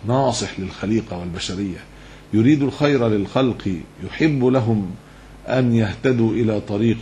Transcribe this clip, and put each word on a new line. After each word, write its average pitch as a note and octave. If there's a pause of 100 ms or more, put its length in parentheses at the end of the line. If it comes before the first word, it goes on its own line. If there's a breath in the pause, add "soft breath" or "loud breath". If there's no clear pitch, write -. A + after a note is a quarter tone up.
ناصح B2
للخليقة G2
والبشرية، F2+ (560 loud breath)
يريد C3+
الخير C#3
للخلق، G#2 (280)
يحب C#3
لهم A2+ (580 loud breath)
أن B2
يهتدوا A2+
إلى G#2+
طريق G#2